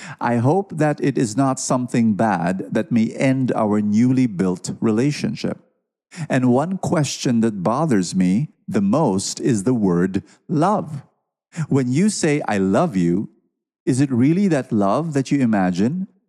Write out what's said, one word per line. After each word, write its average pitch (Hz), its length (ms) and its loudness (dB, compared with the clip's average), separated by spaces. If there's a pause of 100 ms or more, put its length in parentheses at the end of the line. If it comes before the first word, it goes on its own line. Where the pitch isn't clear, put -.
(220)
I 120 160 -2
hope 160 400 0
that 151 260 0
it 131 140 0
is 110 180 -2
not 131 240 0
something 123 540 0
bad 95 640 -2
that 110 160 -2
may 113 220 2
end 135 420 0
our 107 260 0
newly 123 460 2
built 92 520 -2
relationship. 113 800 -2 (720)
And 127 240 2
one 165 240 0
question 139 640 -2
that 107 240 0
bothers 113 500 0
me 95 360 2 (180)
the 104 160 0
most 101 560 0
is 107 240 0
the 127 100 0
word 95 480 0 (260)
love. 160 540 -2 (680)
When 127 220 0
you 180 180 2
say, 151 380 0
'I 104 120 -2
love 98 360 2
you,' 87 340 0 (540)
is 127 160 0
it 139 120 2
really 151 380 2
that 139 220 -2
love 117 420 0
that 135 180 -2
you 143 80 2
imagine, 110 680 0 (220)